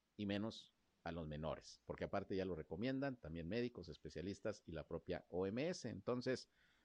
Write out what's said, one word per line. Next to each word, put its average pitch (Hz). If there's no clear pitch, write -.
y 104
menos 101
a 85
los 85
menores, 76
porque 78
aparte 98
ya 95
lo 92
recomiendan 127
también 80
médicos, 110
especialistas 85
y 90
la 76
propia 85
O 92
M 117
S. 175
Entonces, 120